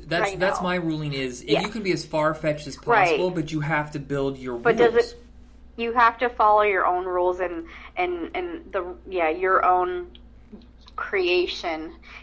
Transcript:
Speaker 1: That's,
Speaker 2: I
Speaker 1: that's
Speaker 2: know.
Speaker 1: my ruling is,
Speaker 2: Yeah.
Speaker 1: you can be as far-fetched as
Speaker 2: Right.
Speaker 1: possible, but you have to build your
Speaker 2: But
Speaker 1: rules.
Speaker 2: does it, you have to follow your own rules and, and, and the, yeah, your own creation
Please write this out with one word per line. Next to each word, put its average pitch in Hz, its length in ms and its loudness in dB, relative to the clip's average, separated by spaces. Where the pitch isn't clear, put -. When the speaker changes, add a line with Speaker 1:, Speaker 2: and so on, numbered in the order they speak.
Speaker 1:
That's, 185 240 0
Speaker 2:
I 196 60 -8
Speaker 1:
that's 190 220 0
Speaker 2:
know. 196 40 -2
Speaker 1:
my 180 120 0
ruling 156 380 -2
is, 131 300 -6
Speaker 2:
Yeah. 151 180 2
Speaker 1:
you 202 80 -4
can 220 140 -8
be 185 80 0
as 156 140 -2
far-fetched 156 600 0
as 135 180 -12
Speaker 2:
Right. 214 220 6
Speaker 1:
possible, 170 240 2
but 160 200 -4
you 156 80 -4
have 151 320 -2
to 151 80 -8
build 139 380 -2
your 127 200 -6
Speaker 2:
But 226 220 2
Speaker 1:
rules. 233 140 6
Speaker 2:
does 233 200 2
it, - 60 -20
you 233 160 -4
have 233 280 4
to 247 100 0
follow 214 320 6
your 202 240 2
own 180 200 0
rules 180 360 0
and, 170 240 -4
and, 175 380 -4
and 175 360 -8
the, 180 240 -4
yeah, 175 200 0
your 185 360 2
own 180 420 2
creation 175 960 -2